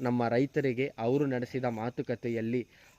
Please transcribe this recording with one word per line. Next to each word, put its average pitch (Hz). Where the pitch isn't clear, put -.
ನಮ್ಮ 120
ರೈತರಿಗೆ 135
ಅವರು 135
ನಡೆಸಿದ 127
ಮಾತುಕತೆಯಲ್ಲಿ 117